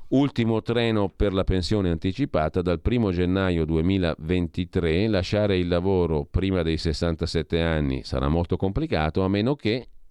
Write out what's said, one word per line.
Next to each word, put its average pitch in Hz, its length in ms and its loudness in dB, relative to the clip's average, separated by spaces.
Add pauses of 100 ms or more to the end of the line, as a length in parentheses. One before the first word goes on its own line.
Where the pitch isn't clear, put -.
Ultimo 117 520 2
treno 113 460 0
per 101 260 0
la 95 100 2
pensione 95 480 0
anticipata: 90 680 -2
dal 87 200 -2
primo 113 300 0
gennaio 90 520 2
duemilaventitré. 85 1400 0
Lasciare 101 500 0
il 87 100 0
lavoro 87 580 0
prima 92 360 0
dei 80 160 0
sessantasette 82 840 -2
anni 73 420 0
sarà 69 240 -2
molto 85 300 0
complicato, 95 640 -2
a 95 60 0
meno 107 260 2
che, 117 320 -2 (240)